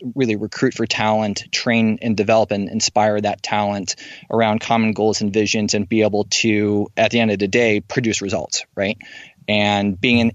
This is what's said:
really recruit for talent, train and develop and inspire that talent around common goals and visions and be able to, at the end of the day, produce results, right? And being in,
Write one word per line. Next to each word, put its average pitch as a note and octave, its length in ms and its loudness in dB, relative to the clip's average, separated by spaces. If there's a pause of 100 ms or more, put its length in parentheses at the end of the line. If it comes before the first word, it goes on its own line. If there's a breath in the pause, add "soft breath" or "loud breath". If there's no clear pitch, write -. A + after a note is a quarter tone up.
(160)
really B2 180 2
recruit G#2+ 400 -2
for A#2 120 -2
talent, G#2+ 640 0
train A2+ 500 0
and A2+ 140 -2
develop G#2+ 340 2
and G2+ 180 -2
inspire G#2+ 520 0
that G#2 240 -4
talent G2+ 500 -2 (340 loud breath)
around A2 320 2
common A2+ 320 0
goals G#2 280 0
and G#2 120 -2
visions G#2+ 420 0
and G#2 140 -2
be A2 140 2
able G#2 280 2
to, G#2 640 0
at G#2+ 160 2
the A#2+ 80 2
end A2 100 2
of G2+ 80 0
the G2+ 100 0
day, A2 320 2
produce A2+ 420 -4
results, F#2+ 420 -6 (100)
right? G2+ 240 -2 (500 loud breath)
And G#2 520 0
being A#2+ 180 2
in, A#2 160 2